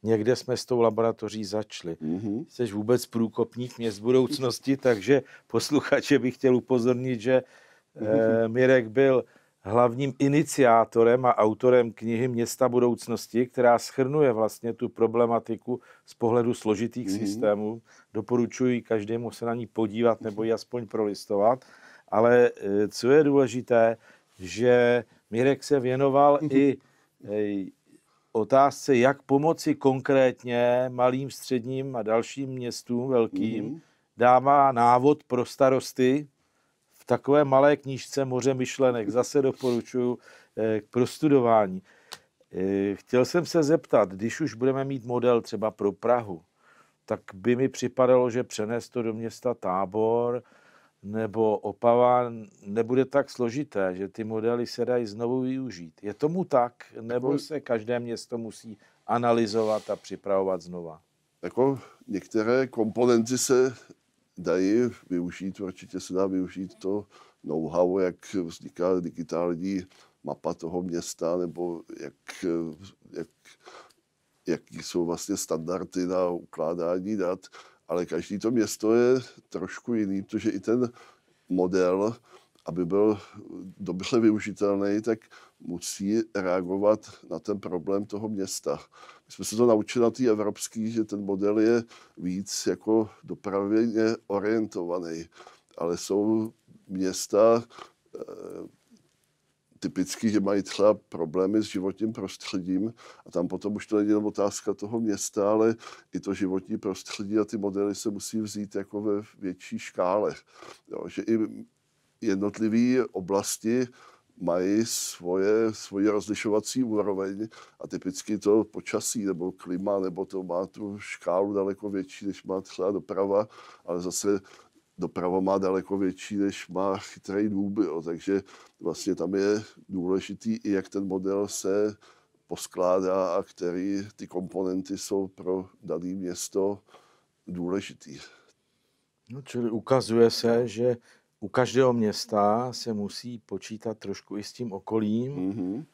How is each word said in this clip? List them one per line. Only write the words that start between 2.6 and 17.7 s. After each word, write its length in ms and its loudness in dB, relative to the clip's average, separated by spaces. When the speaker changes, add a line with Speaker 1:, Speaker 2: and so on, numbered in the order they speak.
Speaker 1:
vůbec 400 0
průkopník 720 -4
měst 220 -4
budoucnosti, 760 0
<laughs> 100 -4
takže 360 2
posluchače 720 2
bych 160 0
chtěl 220 4
upozornit, 640 0
že, 220 2
eh, 480 2
Speaker 2:
Mhm. 80 -2
Speaker 1:
Mirek 360 4
byl 360 4
hlavním 560 2
iniciátorem 1080 4
a 120 4
autorem 540 4
knihy 360 -2
Města 400 0
budoucnosti, 760 0
která 320 4
shrnuje 540 0
vlastně 400 -2
tu 160 -4
problematiku 920 0
z 80 -20
pohledu 400 2
složitých 540 -2
Speaker 2:
Mhm. 100 -2
Speaker 1:
systémů. 640 -2